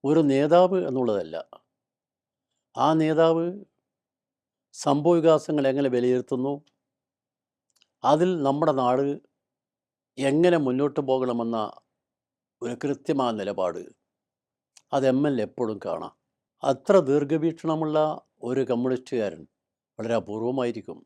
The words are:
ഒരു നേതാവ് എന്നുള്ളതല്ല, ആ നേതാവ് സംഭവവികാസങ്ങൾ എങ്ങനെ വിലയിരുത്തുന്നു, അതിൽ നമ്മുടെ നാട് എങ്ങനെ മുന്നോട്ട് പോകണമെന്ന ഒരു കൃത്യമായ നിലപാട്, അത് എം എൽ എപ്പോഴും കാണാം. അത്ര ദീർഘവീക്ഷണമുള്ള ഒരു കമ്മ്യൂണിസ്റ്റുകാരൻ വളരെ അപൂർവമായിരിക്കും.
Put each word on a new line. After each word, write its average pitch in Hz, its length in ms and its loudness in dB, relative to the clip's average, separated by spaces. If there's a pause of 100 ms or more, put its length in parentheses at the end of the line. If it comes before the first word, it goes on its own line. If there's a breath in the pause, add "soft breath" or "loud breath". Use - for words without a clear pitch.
ഒരു 151 160 4
നേതാവ് 156 640 4
എന്നുള്ളതല്ല, 107 500 -2 (1400)
ആ 131 180 2
നേതാവ് 160 540 2 (1300)
സംഭവവികാസങ്ങൾ 151 920 2
എങ്ങനെ 135 220 2
വിലയിരുത്തുന്നു, 123 640 0 (1500)
അതിൽ 156 260 4 (120)
നമ്മുടെ 147 300 2
നാട് 131 340 2 (1120)
എങ്ങനെ 160 400 2
മുന്നോട്ട് 143 420 -2
പോകണമെന്ന 123 560 -2 (1040)
ഒരു 120 120 -6
കൃത്യമായ 135 580 -2
നിലപാട്, 95 500 -4 (1080)
അത് 135 140 0
എം 131 200 2
എൽ 139 160 0
എപ്പോഴും 107 440 -6
കാണാം. 82 280 -8 (480)
അത്ര 139 360 2
ദീർഘവീക്ഷണമുള്ള 156 1000 -2 (440)
ഒരു 127 220 -2
കമ്മ്യൂണിസ്റ്റുകാരൻ 120 760 -4 (560)
വളരെ 110 160 -4
അപൂർവമായിരിക്കും. 113 920 -6